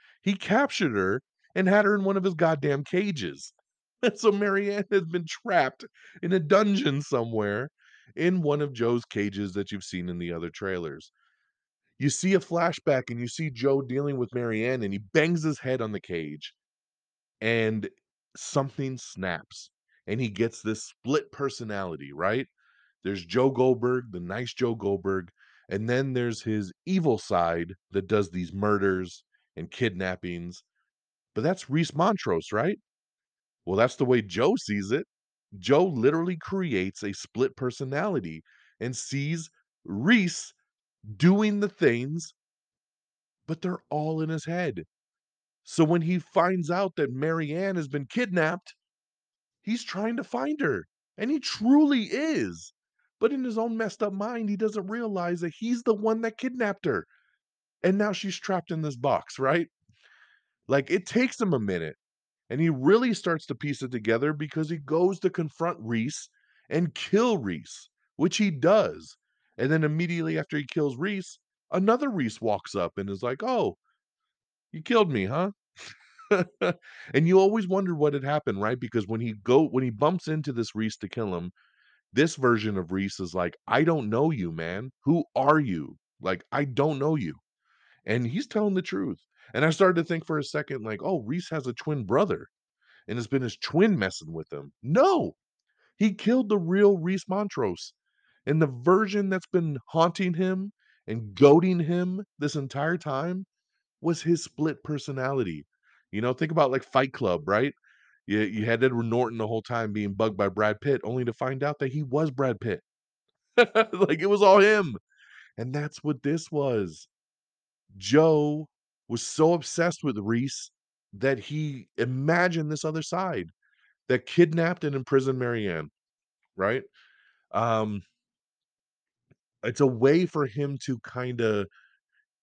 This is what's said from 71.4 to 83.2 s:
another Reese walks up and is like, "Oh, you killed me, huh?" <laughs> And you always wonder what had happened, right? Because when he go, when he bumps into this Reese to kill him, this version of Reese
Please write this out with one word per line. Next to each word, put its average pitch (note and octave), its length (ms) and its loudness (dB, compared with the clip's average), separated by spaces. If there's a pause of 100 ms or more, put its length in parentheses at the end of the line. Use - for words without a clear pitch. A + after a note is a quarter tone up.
another A#3 380 2
Reese C#3 300 -2
walks G#2+ 360 -2
up F2 220 -2
and G2 120 -4
is G2 120 -8
like, B2+ 200 -4
"Oh, G#3+ 360 -2 (920)
you D#3+ 100 -12
killed G#3+ 300 2
me, G2 140 0
huh?" E3+ 260 -2 (800)
<laughs> F3+ 480 0 (360)
And D#3+ 140 4
you F#3 120 8
always G3+ 280 4
wonder F#3+ 260 0
what D3 200 2
had C3+ 100 -4
happened, C3+ 380 -2
right? A#2 180 0
Because A2+ 260 -2
when A2 140 -4
he A2+ 140 -4 (100)
go, C#3 240 6
when C3 160 0
he B2+ 60 -2
bumps D#3 380 0
into D#3 240 -4
this A#2 220 -4
Reese G#2+ 240 -4
to G2+ 100 -10
kill G#2 280 -4
him, F2+ 160 -6 (600)
this D#3 240 2
version A2 420 2
of F2 140 -6
Reese G2 280 -2